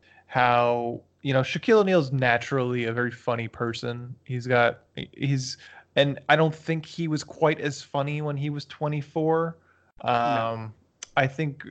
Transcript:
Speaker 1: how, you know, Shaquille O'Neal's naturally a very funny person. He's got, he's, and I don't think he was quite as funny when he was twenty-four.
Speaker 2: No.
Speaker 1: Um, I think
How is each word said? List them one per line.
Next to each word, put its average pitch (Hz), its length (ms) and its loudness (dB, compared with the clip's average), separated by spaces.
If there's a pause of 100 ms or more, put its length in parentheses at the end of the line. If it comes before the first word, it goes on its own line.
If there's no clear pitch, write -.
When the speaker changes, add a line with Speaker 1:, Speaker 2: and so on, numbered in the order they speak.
(280)
Speaker 1:
how, 120 760 2 (200)
you 139 120 0
know, 131 80 4
Shaquille 214 400 2
O'Neal's 175 300 2
naturally 123 760 0
a 113 80 -2
very 120 180 -2
funny 117 360 -4
person. 120 680 -6 (100)
He's 123 240 -8
got, 120 320 4 (320)
he's, 131 460 -4 (380)
and 139 240 2 (100)
I 151 60 10
don't 156 180 4
think 160 320 -6
he 170 220 -8
was 151 160 -2
quite 156 360 0
as 143 220 -6
funny 147 400 -4
when 147 160 -4
he 147 140 -4
was 147 140 -8
twenty-four. 160 920 -2 (460)
Speaker 2:
No. 120 80 -2
Speaker 1:
Um, 113 640 -2 (440)
I 139 80 4
think 139 440 -4